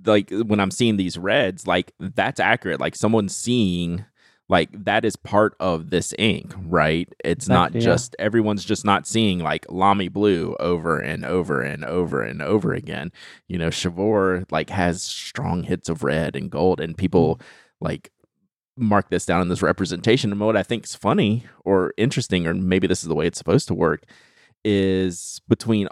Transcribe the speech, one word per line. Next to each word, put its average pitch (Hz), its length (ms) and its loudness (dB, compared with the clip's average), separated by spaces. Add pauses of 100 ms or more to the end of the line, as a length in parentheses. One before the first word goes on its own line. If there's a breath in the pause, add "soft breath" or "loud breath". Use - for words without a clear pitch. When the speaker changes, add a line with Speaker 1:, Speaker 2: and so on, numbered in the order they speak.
Speaker 1:
like, 107 240 4
when 104 300 0
I'm 95 100 2
seeing 113 260 2
these 90 220 -2
reds, 95 480 -2
like, 90 320 0
that's 104 420 -2
accurate. 90 400 0
Like, 76 140 -4
someone's 107 420 0
seeing, 90 680 -2 (440 soft breath)
like, 87 220 2 (140)
that 104 200 4
is 107 120 0
part 104 440 2
of 82 300 -2
this 87 280 -2
ink, - 360 -2 (100)
right? 82 480 0 (120)
It's - 240 -2
not 87 260 4
Speaker 2:
Exactly, 117 60 -2
yeah. 117 60 0
Speaker 1:
just, - 320 0
everyone's 107 460 0
just 107 220 -2
not 98 200 2
seeing, 104 340 0
like, 78 280 -2
Lamy 95 400 2
blue 98 520 2
over 82 380 0
and - 280 -6
over 80 340 0
and 73 240 -6
over 82 380 -2
and 57 180 -6
over 104 320 0
again. - 400 -8 (360 loud breath)
You 90 100 -4
know, 82 100 0
Chivor, 95 840 0
like, 80 200 -2
has 87 320 0
strong - 640 -6
hits - 260 -6
of 82 140 -6
red 76 320 -2
and - 140 -8
gold, 87 300 0
and 80 160 -8
people, 82 400 2
Speaker 2:
Mm. - 40 -16 (400 loud breath)
Speaker 1:
like, - 320 -6 (640)
mark 104 340 2
this 90 160 -2
down 87 160 2
in 87 60 -2
this 90 120 -2
representation. 92 720 2
And 101 100 -2
what 110 160 2
I 98 60 2
think's - 320 -6
funny 117 500 0 (200 loud breath)
or 92 320 2
interesting, 104 500 0
or 85 80 0
maybe 92 320 2
this 87 160 0
is 82 60 -10
the 78 80 0
way 78 100 2
it's 85 120 -4
supposed 101 300 2
to 92 60 0
work, 82 300 0 (600 soft breath)
is 95 840 0
between 110 440 0